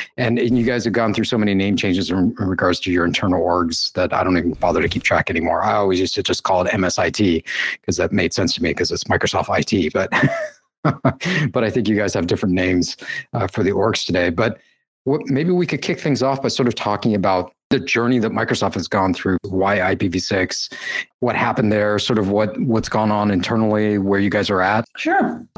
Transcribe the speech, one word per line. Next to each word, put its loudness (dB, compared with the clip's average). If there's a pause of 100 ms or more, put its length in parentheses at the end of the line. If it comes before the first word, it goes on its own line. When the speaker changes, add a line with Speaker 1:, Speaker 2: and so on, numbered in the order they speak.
(180)
Speaker 1:
And, 0
and 2
you 2
guys 0
have 0
gone 2
through 0
so 0
many 2
name 2
changes 0
in, 0
in 0
regards 0
to -2
your 2
internal 0
orgs 0
that 0
I 0
don't 2
even 0
bother 0
to 0
keep -4
track 0
anymore. 0
I 2
always 2
used 0
to -2
just -2
call 2
it 0
M 0
S 0
I 0
T 2 (440)
'cause -2
that -2
made 0
sense 0
to -6
me 0
'cause -2
it's -6
Microsoft -2
I 0
T, 0
but, -2 (720)
<laughs> 0
but 0
I 2
think 0
you 4
guys 0
have 0
different 0
names, 0 (340)
uh, -2
for -2
the 2
orgs 0
today. 0
But -2 (460)
what, 0
maybe 0
we 2
could -4
kick -4
things 0
off 0
by 0
sort 2
of 0
talking 0
about 0 (160)
the 2
journey 0
that 0
Microsoft 0
has -4
gone 2
through, 0
why 0
I 0
P 0
v -2
six, -2 (500)
what 0
happened 0
there, 2
sort 0
of 0
what, 0
what's 0
gone 2
on 2
internally, 0
where 2
you 0
guys 0
are 2
at. 2 (120)
Speaker 2:
Sure. -2 (120)